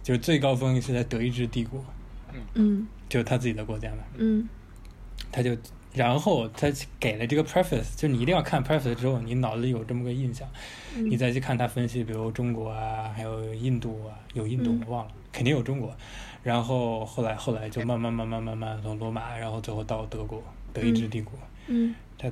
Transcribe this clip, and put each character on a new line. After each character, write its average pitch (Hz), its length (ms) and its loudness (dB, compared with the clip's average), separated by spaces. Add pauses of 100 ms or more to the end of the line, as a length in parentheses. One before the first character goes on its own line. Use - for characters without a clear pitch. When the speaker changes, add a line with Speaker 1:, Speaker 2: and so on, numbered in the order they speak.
Speaker 1:
就 131 120 2
是 120 40 4
最 151 200 4
高 135 160 6
峰 127 260 4
是 127 120 -2
在 120 100 2
德 120 180 0
意 123 100 2
志 120 160 0
帝 113 180 0
国。 131 200 -6 (480)
Speaker 2:
嗯。 131 80 -10 (140)
Speaker 3:
嗯。 208 320 6 (220)
Speaker 1:
就 127 100 2
是 117 60 4
他 127 140 2
自 127 100 0
己 113 60 2
的 107 100 -4
国 110 140 -4
家 110 140 -4
嘛。 110 120 -6 (120)
Speaker 3:
嗯。 220 320 4 (840)
Speaker 1:
他 127 100 2
就， 120 140 4 (380)
然 123 260 6
后 160 280 4
他 147 220 2 (300)
给 107 160 2
了 117 100 0
这 143 80 2
个 156 80 6
preface， 160 540 2
就 - 100 0
你 127 140 4
一 123 60 4
定 165 60 4
要 180 80 6
看 143 220 2
preface 135 320 2
之 123 140 0
后， 131 100 4
你 117 180 -2
脑 117 200 2
子 117 60 0
里 127 80 2
有 113 120 0
这 113 100 -4
么 123 120 0
个 123 80 -2
印 127 200 0
象， 131 140 -8 (480)
Speaker 3:
嗯。 220 160 0
Speaker 1:
你 208 60 4
再 120 160 4
去 131 80 2
看 131 180 0
他 123 80 4
分 120 220 0
析， 117 160 -2
比 110 80 -4
如 110 180 -2
中 120 220 0
国 110 180 -2
啊， 110 460 -4
还 113 60 -4
有 110 320 -4
印 120 260 2
度 110 260 -6
啊， 107 80 -12 (200)
有 110 120 -2
印 123 160 0
度， 120 80 4
Speaker 3:
嗯。 117 160 2
Speaker 1:
我 117 60 -6
忘 117 140 -4
了， - 60 -14 (200)
肯 - 100 -4
定 127 100 6
有 139 100 4
中 135 180 -2
国。 110 120 -6 (520)
然 120 180 4
后 117 420 0
后 113 200 -2
来， 110 100 0
后 113 200 -2
来 107 140 -4
就 113 160 -2
慢 120 140 0
慢， 117 140 0
慢 113 160 -2
慢， 113 120 -2
慢 113 160 -4
慢 110 260 -4
从 107 180 -4
罗 113 100 -2
马， 113 260 -6
然 113 140 -4
后 110 100 -4
最 110 140 -6
后 107 80 -2
到 110 240 -2
德 110 160 -6
国， 110 180 -6 (320)
德 117 100 -2
意 117 100 6
志 113 160 4
帝 110 140 -2
国。 - 100 -10 (340)
Speaker 3:
嗯。 233 240 4
嗯。 233 40 -6 (240)
Speaker 1:
他， 127 140 -4